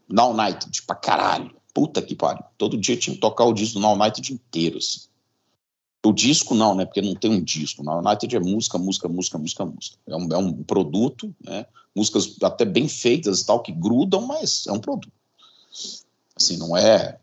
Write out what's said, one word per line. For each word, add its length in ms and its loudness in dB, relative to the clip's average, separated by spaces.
na 200 6
United 560 -2
pra 120 -4
caralho. 600 -2
Puta 280 2
que 120 -8
pariu. 300 -2
Todo 180 0
dia 200 0
tinha 180 -6
que 60 -14
tocar 240 4
o 80 6
disco 220 -2
do 40 -2
Now 200 4
United 340 0
inteiro, 440 -4
assim. 300 -8
O 60 8
disco 420 2
não, 220 4
né? 100 -2
Porque 160 -4
não 140 -2
tem 160 0
um 100 2
disco. 420 -6
Now 160 -4
United 360 0
é 40 2
música, 380 0
música, 300 -2
música, 300 -4
música, 280 -6
música. 320 -12
É 80 -8
um, 160 -4
é 60 0
um 260 -2
produto, 680 0
né? 220 -10
Músicas 480 -2
até 220 2
bem 240 2
feitas 540 0
e 40 -6
tal, 160 2
que 100 -10
grudam, 500 2
mas 440 -4
é 60 -6
um 80 -2
produto. 320 -8
Assim, 220 0
não 180 -4
é, 480 4